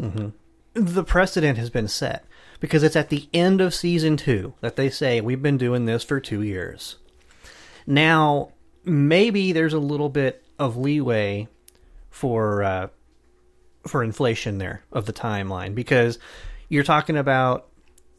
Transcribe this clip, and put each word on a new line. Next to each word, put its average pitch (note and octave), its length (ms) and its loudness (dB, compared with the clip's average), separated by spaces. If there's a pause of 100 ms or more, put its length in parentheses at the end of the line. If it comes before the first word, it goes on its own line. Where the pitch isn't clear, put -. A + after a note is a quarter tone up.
Mm-hmm. G#2 280 -6 (440)
The F#3+ 300 0
precedent E3+ 560 2
has A#2 100 -6
been G#2+ 180 -2
set - 380 -6 (340)
because D#3 220 0
it's D3+ 140 4
at D3+ 140 0
the C#3+ 220 -4
end F#3 300 4
of F#3 140 2
season D#3+ 420 2
two G#2 440 -2
that A#2 140 -6
they C3+ 140 0
say, B2 320 0
"We've B2+ 220 -4
been C#3+ 160 2
doing B2 260 0
this A2+ 180 0
for C#3 160 -2
two G#2 220 -4
years." F#2+ 540 -8 (880)
Now, D3+ 680 2 (300)
maybe F#3 680 2
there's D#3+ 220 2
a D#3+ 60 0
little D3 300 -2
bit C3+ 340 -2 (140)
of B2 200 -2
leeway A#2 720 -2 (600)
for, G#2+ 540 -2
uh, F#2+ 240 -2 (1000)
for C3+ 180 -2
inflation A2+ 540 -2
there F#2+ 340 -8
of A2 140 -4
the G#2+ 80 -6
timeline, G2 640 -6
because A#2+ 440 2 (500)
you're C#3+ 140 2
talking D#3 340 2
about C3 500 2 (520)